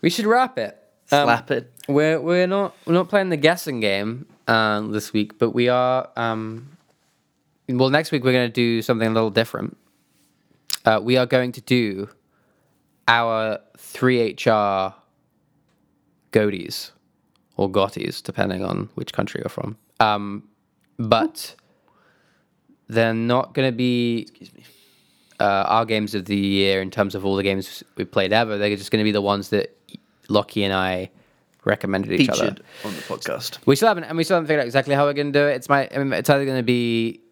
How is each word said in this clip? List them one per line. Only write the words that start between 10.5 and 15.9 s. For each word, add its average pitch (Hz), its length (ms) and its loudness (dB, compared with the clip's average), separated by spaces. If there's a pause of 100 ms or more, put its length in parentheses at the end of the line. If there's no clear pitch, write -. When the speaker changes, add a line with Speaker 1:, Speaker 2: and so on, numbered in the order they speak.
Speaker 1:
Uh, 110 160 4
we 123 160 0
are 127 80 2
going 123 280 0
to 120 80 -16
do 104 480 -2 (1000)
our 113 520 2 (180)
three 127 420 0
H - 280 -2
R 101 480 2 (1400)